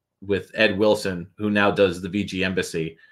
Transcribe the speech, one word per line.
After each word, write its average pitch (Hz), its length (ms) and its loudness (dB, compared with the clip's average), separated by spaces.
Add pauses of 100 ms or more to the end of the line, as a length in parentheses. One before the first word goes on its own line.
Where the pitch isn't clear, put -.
(200)
with 98 340 -2
Ed 104 220 2
Wilson, 98 600 0
who 107 140 -4
now 101 200 4
does 90 320 2
the 95 60 -8
V 98 160 -2
G 95 180 -6
Embassy. 90 560 -4 (140)